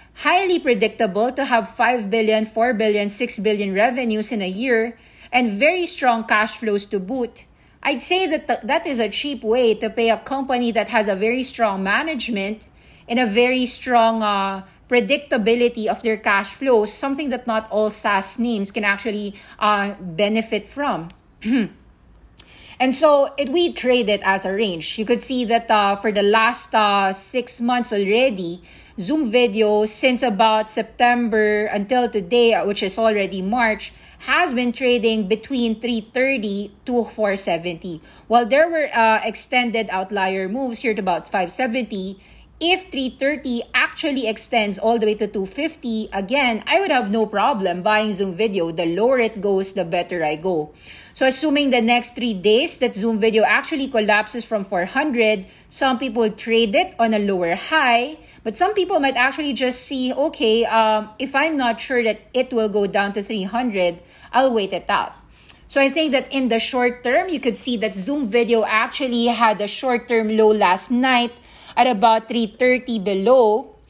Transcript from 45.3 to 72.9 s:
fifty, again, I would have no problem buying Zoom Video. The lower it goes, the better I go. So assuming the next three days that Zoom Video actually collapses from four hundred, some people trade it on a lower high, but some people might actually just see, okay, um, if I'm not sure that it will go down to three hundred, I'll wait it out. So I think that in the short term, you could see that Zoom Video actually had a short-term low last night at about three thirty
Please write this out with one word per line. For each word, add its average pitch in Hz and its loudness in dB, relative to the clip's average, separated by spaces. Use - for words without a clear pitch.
fifty, 233 -6
again, 226 -2
I 320 4
would 392 0
have 226 0
no 220 2
problem 202 0
buying 214 2
Zoom 185 -4
Video. 190 -2
The 165 -2
lower 220 2
it 220 -2
goes, 196 -2
the 185 -2
better 175 -4
I 156 0
go. 156 -4
So 269 2
assuming 285 2
the 247 4
next 240 0
three 233 -4
days 214 2
that 233 0
Zoom 220 -2
Video 220 2
actually 214 0
collapses 214 0
from 208 -4
four 190 -2
hundred, 226 0
some 262 0
people 233 0
trade 226 0
it 370 0
on 226 2
a 214 2
lower 180 0
high, 262 0
but 214 -6
some 392 2
people 370 0
might 277 0
actually 269 0
just 254 -2
see, 254 -4
okay, 233 0
um, 220 2
if 269 -4
I'm 311 0
not 233 -2
sure 247 -2
that 214 -2
it 254 -2
will 220 0
go 202 0
down 202 0
to 208 -6
three 202 -4
hundred, 196 -2
I'll 262 2
wait 196 -2
it 175 -6
out. 175 -2
So - -2
I 277 4
think 302 -2
that 254 -2
in 262 0
the 226 2
short 247 0
term, 311 0
you 285 -4
could 233 -2
see 240 -4
that 202 -2
Zoom 254 -4
Video 226 2
actually 240 0
had 220 2
a 208 -4
short-term 233 -2
low 220 6
last 202 2
night 240 2
at 247 6
about 226 4
three 233 -2
thirty 247 0